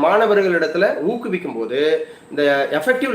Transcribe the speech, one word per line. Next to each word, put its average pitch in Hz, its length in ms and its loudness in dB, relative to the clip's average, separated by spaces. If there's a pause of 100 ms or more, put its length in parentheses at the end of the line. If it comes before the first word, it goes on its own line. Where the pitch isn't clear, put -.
மாணவர்களிடத்துல 190 800 2 (280)
ஊக்குவிக்கும் 180 480 -6
போது 117 200 -4 (500)
இந்த 143 120 -4 (380)
எஃபெக்டிவ் 254 340 0